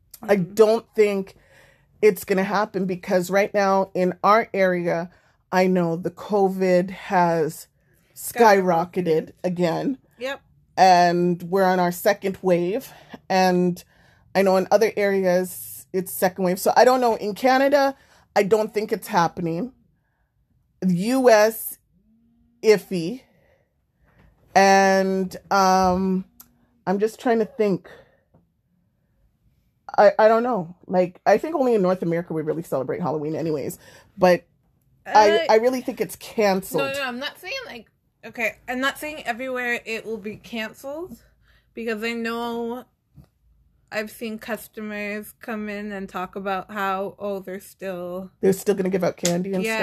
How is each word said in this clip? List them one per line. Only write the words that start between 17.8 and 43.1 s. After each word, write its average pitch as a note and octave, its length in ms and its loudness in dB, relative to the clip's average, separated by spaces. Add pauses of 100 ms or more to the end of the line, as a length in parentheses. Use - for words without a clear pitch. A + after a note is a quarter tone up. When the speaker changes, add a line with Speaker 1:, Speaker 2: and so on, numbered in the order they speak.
Speaker 1:
I G#3 80 4
don't G#3+ 280 2
think A3 200 -4
it's G3 160 -6
happening. F3 640 -2 (1080)
The F#3 140 0
U A#3+ 340 2
S, A3 500 4 (840)
iffy. G3+ 600 0 (1300)
And, F#3+ 840 4 (140)
um, F#3 760 2 (600)
I'm F#3+ 120 0
just G#3+ 220 -2
trying A#3 200 0
to G#3 40 2
think. G3+ 460 -2 (2000)
I, G3+ 220 6
I A3 100 6
don't A3+ 140 4
know. F#3+ 340 -4 (100)
Like, F3+ 400 -2
I G3+ 120 4
think D#4+ 180 -6
only B3+ 180 2
in G#3 80 2
North F#3 200 0
America E3+ 300 -4
we D#3+ 100 -4
really D3+ 200 -4
celebrate C3+ 400 -4
Halloween D#3 320 -4
anyways. D#3 440 -6 (380)
But F3+ 280 2 (640)
I, G#3+ 240 6
Speaker 2:
Uh, A3 200 2
Speaker 1:
I A3 60 6
really B3 240 2
think B3 200 -8
it's - 160 -6
canceled. G#3 680 -2
Speaker 2:
No, C4+ 100 -4
no, C#4 100 -6
I'm B3 160 -8
not C#4+ 200 -10
saying, F#4 160 -12 (120)
like, A#3 240 -20 (340)
okay, - 320 -6 (120)
I'm B3+ 120 -6
not C4+ 180 -4
saying D4+ 280 -12
everywhere B3 580 -6
it A3+ 220 -8
will A3 120 -8
be G#3 180 -12
canceled C4+ 800 -12 (580)
because A3+ 300 -8
I A#3 80 -6
know A#3 720 -8 (1080)